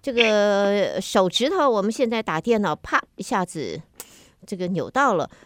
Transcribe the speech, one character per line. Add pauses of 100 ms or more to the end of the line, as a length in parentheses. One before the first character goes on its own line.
这
个
手
指
头
我
们
现
在
打
电
脑，
啪， (160)
一
下
子 (680)
这
个
扭
到
了， (180)